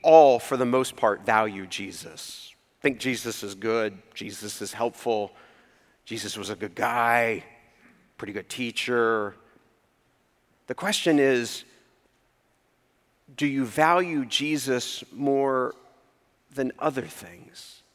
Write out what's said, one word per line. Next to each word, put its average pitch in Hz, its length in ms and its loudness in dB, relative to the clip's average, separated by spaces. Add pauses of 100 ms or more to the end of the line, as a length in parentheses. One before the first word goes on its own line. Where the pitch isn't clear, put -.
all, 151 360 10
for 135 180 -4
the 127 80 2
most 127 320 0
part, 104 300 0
value 107 400 2
Jesus. 85 880 -14 (260)
Think 135 180 0
Jesus 120 440 -4
is 101 120 -10
good. 107 440 -2 (160)
Jesus 101 480 -12
is 98 100 -10
helpful. 113 600 -4 (720)
Jesus 104 320 -8
was 95 100 -10
a 107 60 -6
good 98 200 -10
guy, 117 680 0 (720)
pretty 101 160 -12
good 98 160 -10
teacher. 113 880 -2 (1300)
The 127 80 -6
question 175 440 2
is, 127 460 2 (1700)
do 147 100 -2
you 135 200 0
value 156 580 2
Jesus 131 880 -4
more 135 600 0 (760)
than 131 280 -4
other 131 280 -4
things? - 760 -20 (120)